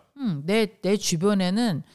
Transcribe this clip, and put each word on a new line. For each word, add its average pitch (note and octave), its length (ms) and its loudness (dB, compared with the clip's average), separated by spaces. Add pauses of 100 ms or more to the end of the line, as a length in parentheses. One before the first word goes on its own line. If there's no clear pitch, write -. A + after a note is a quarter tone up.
(180)
응, F3 280 -4
내, G#3 360 0
내 F#3+ 140 0
주변에는 G3 880 0 (120)